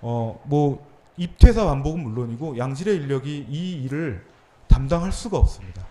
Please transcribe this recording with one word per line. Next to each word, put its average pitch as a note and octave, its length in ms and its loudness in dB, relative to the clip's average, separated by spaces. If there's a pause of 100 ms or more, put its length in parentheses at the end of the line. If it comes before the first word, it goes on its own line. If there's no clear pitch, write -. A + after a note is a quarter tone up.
어, A#2 440 -6
뭐 C#3+ 400 0 (320)
입퇴사 G#3+ 480 8
반복은 D3+ 380 -2
물론이고 A#2 540 -6
양질의 C#3 400 -2
인력이 C#3 520 -6
이 E3 340 -8
일을 C3+ 420 -6 (420)
담당할 E3+ 440 2
수가 G3 260 -6
없습니다. - 540 -2